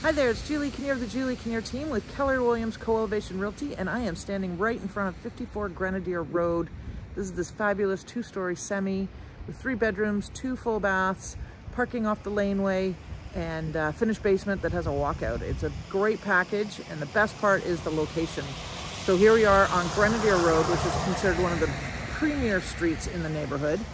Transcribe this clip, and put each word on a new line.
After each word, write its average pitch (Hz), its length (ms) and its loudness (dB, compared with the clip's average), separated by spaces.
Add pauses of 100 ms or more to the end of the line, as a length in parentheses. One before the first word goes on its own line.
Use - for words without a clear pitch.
Hi 311 80 4
there, 285 180 4
it's - 160 -2
Julie 294 240 -2
Kinnear 277 220 -4
of 262 80 0
the 240 80 -4
Julie 247 300 -2
Kinnear 226 240 -4
team 269 280 -6
with 226 240 -4
Keller 269 300 2
Williams 226 320 2
Co-Elevation 214 640 0
Realty, 214 340 -4
and 190 160 -4
I 220 100 -2
am 190 180 -2
standing 190 400 -4
right 226 180 0
in 196 140 -6
front 196 260 -2
of - 60 -16
fifty-four 214 480 -6
Grenadier 185 520 -2
Road. 170 460 0 (480)
This 202 120 -4
is 185 80 -8
this 175 140 -4
fabulous 202 540 0
two-story 185 540 -6
semi 196 500 -2 (400)
with - 80 -10
three 262 200 -4
bedrooms, 208 580 0
two 254 240 -4
full 220 240 -2
baths, 190 560 0 (340)
parking 240 340 -2
off 214 160 0
the 202 100 -6
laneway, 196 640 2 (380)
and, 160 440 -4
uh, 151 160 0
finished 220 280 0
basement 196 420 2
that 160 100 0
has 165 140 0
a - 20 0
walkout. 139 520 0
It's 131 220 -4
a 151 80 0 (180)
great 208 300 2
package, 202 640 0 (100)
and 160 100 -6
the 147 40 -4
best 208 340 2
part 196 260 4
is 170 140 0
the - 100 -4
location. 156 540 -2 (600)
So 190 100 6
here 208 160 10
we 226 140 8
are 196 220 8
on 175 280 2
Grenadier 208 400 6
Road, 165 300 6
which 170 200 2
is - 200 0
considered 180 360 2
one 175 120 2
of 165 80 0
the 151 100 2 (400)
premier 269 480 2
streets - 480 -2
in 170 160 -4
the 160 60 -4
neighborhood. 147 500 -2 (140)